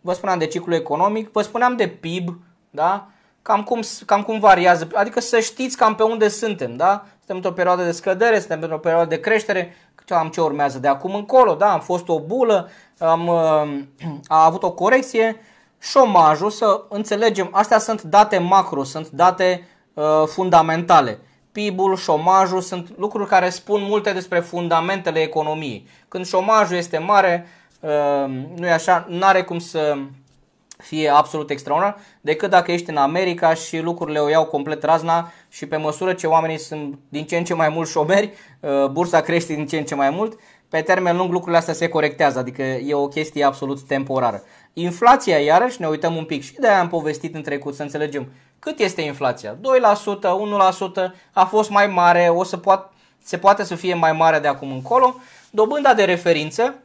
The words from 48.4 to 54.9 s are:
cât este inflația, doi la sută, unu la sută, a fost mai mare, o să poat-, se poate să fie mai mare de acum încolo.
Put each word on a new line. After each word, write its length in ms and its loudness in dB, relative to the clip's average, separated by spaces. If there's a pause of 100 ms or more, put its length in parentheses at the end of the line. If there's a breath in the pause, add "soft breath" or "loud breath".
cât 200 -10
este 220 -2
inflația, 600 -6
doi 180 2
la 140 4
sută, 360 -4
unu 280 -2
la 140 4
sută, 440 -6 (180 loud breath)
a 120 4
fost 240 0
mai 180 4
mare, 420 4
o 140 2
să 140 -6
poat-, 360 0 (300 soft breath)
se 140 -8
poate 260 4
să 120 -6
fie 180 -2
mai 180 2
mare 280 2
de 80 -2
acum 240 -4
încolo. 440 2 (340 loud breath)